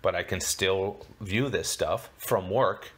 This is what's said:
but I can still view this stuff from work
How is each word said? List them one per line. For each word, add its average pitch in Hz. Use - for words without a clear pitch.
but 90
I 90
can 92
still 95
view 107
this 87
stuff 82
from 95
work 110